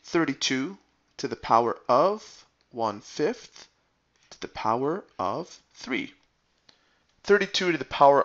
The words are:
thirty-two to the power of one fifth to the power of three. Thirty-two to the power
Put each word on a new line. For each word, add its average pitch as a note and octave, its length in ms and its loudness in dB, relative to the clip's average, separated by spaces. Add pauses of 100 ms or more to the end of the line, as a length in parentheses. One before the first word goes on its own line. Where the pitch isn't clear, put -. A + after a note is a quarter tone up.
thirty-two C#3+ 720 -2 (420)
to C3+ 100 -6
the A2+ 80 -8
power A#2 420 2 (100)
of F3 560 0 (280)
one A2 300 -6
fifth - 640 -8 (640)
to - 100 -20
the - 80 -12
power C3+ 560 -4 (140)
of A2 420 -6 (140)
three. - 380 -8 (1120)
Thirty-two G3 480 2
to D#3 60 -2
the C3 60 -8
power C#3 400 6